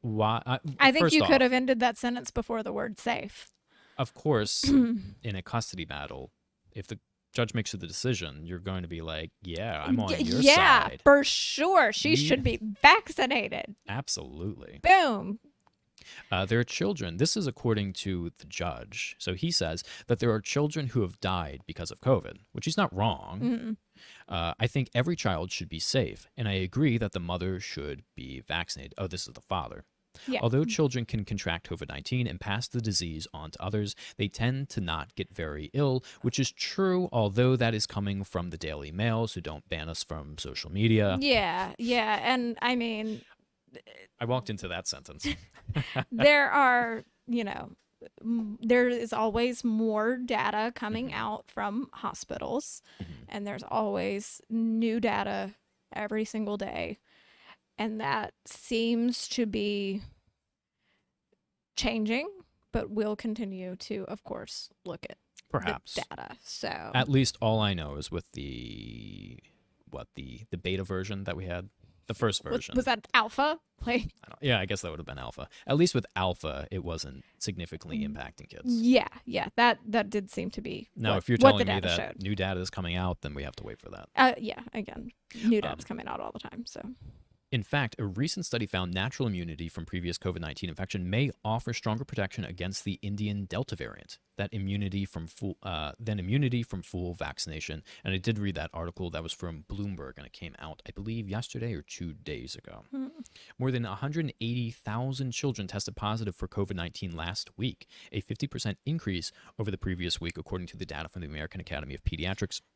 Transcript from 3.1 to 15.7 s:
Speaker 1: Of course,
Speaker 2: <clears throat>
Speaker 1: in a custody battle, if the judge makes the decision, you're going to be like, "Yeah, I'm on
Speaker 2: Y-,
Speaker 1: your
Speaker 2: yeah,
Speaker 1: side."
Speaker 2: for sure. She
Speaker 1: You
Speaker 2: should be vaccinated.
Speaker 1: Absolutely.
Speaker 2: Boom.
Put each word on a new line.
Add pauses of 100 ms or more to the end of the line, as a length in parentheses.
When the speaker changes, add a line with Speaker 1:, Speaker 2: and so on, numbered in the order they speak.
Speaker 1:
Of
course,
Speaker 2:
<clears throat>
Speaker 1:
in
a
custody
battle, (400)
if
the (340)
judge
makes
the
decision,
you're
going
to
be
like, (120)
"Yeah,
I'm
on
Speaker 2:
Y-,
Speaker 1:
your
Speaker 2:
yeah,
Speaker 1:
side."
Speaker 2:
for
sure.
She
Speaker 1:
You
Speaker 2:
should
be (240)
vaccinated. (120)
Speaker 1:
Absolutely.
Speaker 2:
Boom. (920)